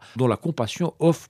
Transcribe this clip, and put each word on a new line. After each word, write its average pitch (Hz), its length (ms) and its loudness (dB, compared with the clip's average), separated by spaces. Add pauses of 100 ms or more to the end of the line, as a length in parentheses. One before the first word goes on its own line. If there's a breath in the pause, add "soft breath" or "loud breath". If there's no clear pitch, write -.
(160 loud breath)
dont 123 100 0
la 113 120 2
compassion 156 600 -4
offre, 165 300 2